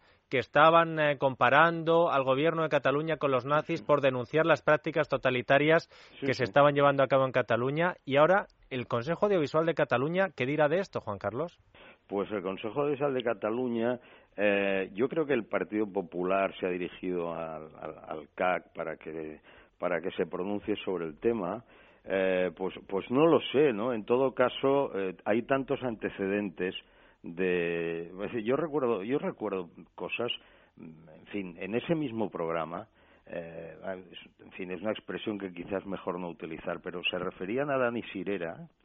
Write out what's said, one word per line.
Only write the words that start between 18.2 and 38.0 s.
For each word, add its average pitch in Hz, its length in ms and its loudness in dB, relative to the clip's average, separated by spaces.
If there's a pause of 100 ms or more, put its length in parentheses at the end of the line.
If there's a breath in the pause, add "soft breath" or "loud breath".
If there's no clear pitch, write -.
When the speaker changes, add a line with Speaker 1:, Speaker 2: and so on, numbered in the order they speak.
Speaker 2:
cac 90 400 0
para 80 220 -8
que, 78 440 -10 (380 soft breath)
para 87 220 -2
que 87 120 -4
se 95 120 -2
pronuncie 95 580 -4
sobre 90 220 -4
el 78 160 -8
tema. 113 420 -2 (440 soft breath)
Eh, 92 500 0
pues, 92 180 -6 (140)
pues 95 220 -4
no 139 160 6
lo 156 120 6 (140)
sé, 135 220 4
¿no? 117 180 -4
En 107 140 -6
todo 127 280 2
caso, 135 640 0
eh, 92 160 -2 (120)
hay 113 160 2
tantos 135 400 -2
antecedentes 98 920 -4 (480 soft breath)
de, 85 880 -2
es 92 100 -16
decir, 110 240 -6
yo 120 140 0
recuerdo, 139 480 -2
yo 131 140 -2
recuerdo 101 520 -6 (240)
cosas, 113 360 -6 (480 soft breath)
en 80 480 -20
fin, 92 340 -8
en 95 160 -6
ese 165 180 -2
mismo 113 360 -2
programa, 82 580 -4 (380 soft breath)
eh, 82 500 -12 (340)
es, 87 80 -20 (260)
en 95 80 -20
fin, 92 200 -10
es 85 100 -8
una 107 80 -4
expresión 104 480 -6
que 98 140 -8
quizás 90 340 -8
mejor 90 320 -6
no 90 100 -8
utilizar, 82 540 -8
pero 87 260 -10
se 92 100 -4
referían 98 520 -4
a 135 80 0
Dani 120 240 -2 (100)